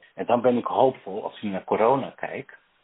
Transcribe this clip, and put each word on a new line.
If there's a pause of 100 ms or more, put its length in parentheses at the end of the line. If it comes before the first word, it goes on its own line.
(140)
en
dan
ben
ik
hoopvol
als
je
naar
corona
kijkt, (280)